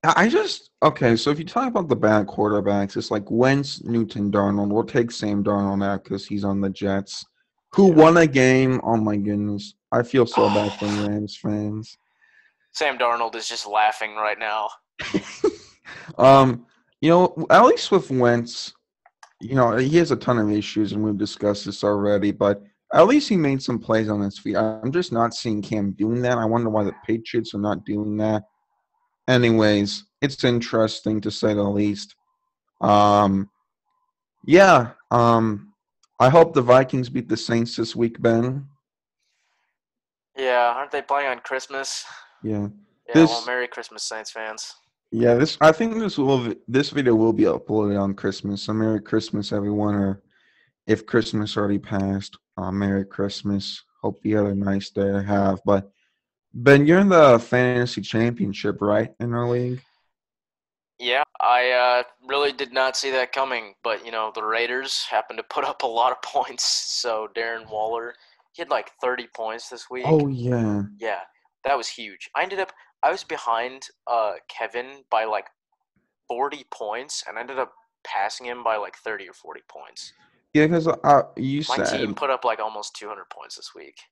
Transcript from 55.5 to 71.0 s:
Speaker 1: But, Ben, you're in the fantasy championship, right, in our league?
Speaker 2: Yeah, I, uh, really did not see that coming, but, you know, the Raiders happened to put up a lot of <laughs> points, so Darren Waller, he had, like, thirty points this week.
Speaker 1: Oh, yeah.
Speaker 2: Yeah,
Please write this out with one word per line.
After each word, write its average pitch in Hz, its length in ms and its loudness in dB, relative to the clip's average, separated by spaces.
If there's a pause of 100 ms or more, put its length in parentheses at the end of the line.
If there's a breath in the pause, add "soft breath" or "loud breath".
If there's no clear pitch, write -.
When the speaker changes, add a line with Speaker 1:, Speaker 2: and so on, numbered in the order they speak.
Speaker 1:
But, 98 240 0 (640)
Ben, 139 320 6
you're 170 140 6
in 202 120 4
the 147 280 8
fantasy 123 600 0
championship, 113 800 -2
right, 104 400 0
in 120 140 -6
our 120 140 -2
league? 123 320 -4 (1160)
Speaker 2:
Yeah, 123 240 -2 (180)
I, 123 300 2
uh, 123 320 2 (260)
really 139 240 0
did 127 200 -8
not 131 240 -2
see 135 160 -4
that 127 200 -2
coming, 123 500 -6
but, 110 220 -6
you 117 80 -14
know, 110 220 -6
the 110 100 -8
Raiders 120 640 -4
happened 113 280 -4
to 110 60 -12
put 143 200 -6
up 139 180 -8
a 135 40 -4
lot 120 260 0
of - 100 -10
<laughs> - 60 -14
points, - 360 -6
so 110 720 -6
Darren 113 340 -8
Waller, 113 440 -8 (380 soft breath)
he 170 100 -14
had, 143 80 -10
like, 120 220 -4 (100)
thirty 123 320 -4
points 113 340 -10
this - 220 -18
week. 127 160 -8
Speaker 1:
Oh, 151 220 2
yeah. 120 540 -4 (160)
Speaker 2:
Yeah, 107 220 -8 (440)